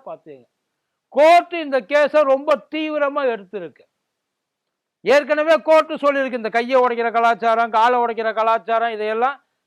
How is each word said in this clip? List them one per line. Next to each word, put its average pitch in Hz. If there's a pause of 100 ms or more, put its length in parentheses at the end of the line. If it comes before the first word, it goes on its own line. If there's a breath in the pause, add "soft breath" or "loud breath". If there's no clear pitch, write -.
பார்த்துங்க, 156 (680)
கோர்ட்டு 339
இந்த 269 (100)
கேஸை 294 (120)
ரொம்ப 285 (160)
தீவிரமா 294
எடுத்திருக்கு. 190 (1200)
ஏற்கனவே 294 (120)
கோர்ட்டு 311
சொல்லியிருக்கு, 269
இந்த 220
கையை 240
உடைக்கிற 233
கலாச்சாரம், 233
காலை 233
உடைக்கிற 226
கலாச்சாரம், 226
இதையெல்லாம் 226 (300)